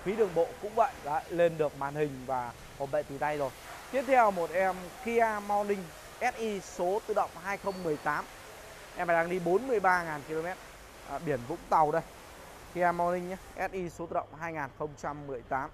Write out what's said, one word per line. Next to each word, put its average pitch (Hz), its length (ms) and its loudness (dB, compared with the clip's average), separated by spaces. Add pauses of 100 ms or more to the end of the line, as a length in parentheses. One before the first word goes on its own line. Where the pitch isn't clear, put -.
Phí 190 120 0
đường 196 200 2
bộ 165 120 6 (140)
cũng 214 140 -6
vậy, 220 180 4 (100)
đấy, 147 260 -2
lên 170 280 4
được 143 200 0
màn 143 180 -4
hình 139 300 0
và 123 260 -2 (280)
hộp 139 120 -2
bệ 151 120 0
tì 139 140 -8
tay 147 200 0
rồi. 135 140 0 (400)
Tiếp 254 160 2
theo 240 240 8
một 170 180 0
em 185 260 2 (300)
Kia 233 220 4 (200)
Morning 202 360 0 (360)
S 247 180 0
I 214 240 -2
số 185 460 0
tự 220 60 -2
động 190 160 2 (140)
hai 196 140 -2
không 185 260 -4
mười 151 140 0
tám. 151 280 0 (720)
Em 175 120 -2
này 170 100 6
đang 170 120 4
đi 185 100 0
bốn 185 280 4
mươi 233 120 4
ba 180 240 6
ngàn 156 240 -4
ki-lô-mét. 160 300 -4 (520)
À, 139 100 -4
biển 147 280 0
Vũng 156 120 -4 (100)
Tàu 160 220 8
đây. 160 100 4 (720)
Kia 175 180 4
Morning 175 380 2
nhé, 190 60 -6 (200)
S 185 160 -2
I 180 180 -4
số 165 180 -8
tự 180 60 -8
động 175 140 0 (120)
hai 165 140 -6
nghìn 143 160 -4 (100)
không 151 100 -4 (120)
trăm 147 260 -6
mười 131 140 -8
tám. 139 320 -2